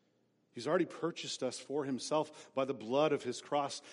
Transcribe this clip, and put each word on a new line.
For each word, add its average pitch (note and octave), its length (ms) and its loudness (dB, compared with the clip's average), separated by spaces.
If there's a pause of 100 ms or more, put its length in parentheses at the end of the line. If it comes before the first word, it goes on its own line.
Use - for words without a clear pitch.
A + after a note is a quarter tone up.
(520)
He's A#2+ 140 -8
already E3 180 4
purchased - 580 -4
us B2+ 160 -2
for C#3 260 -2
himself C#3 680 0
by C3+ 120 2
the C3+ 80 -2
blood C3 380 4
of C#3+ 100 0
his B2 180 -4
cross, C#3+ 400 -2 (120)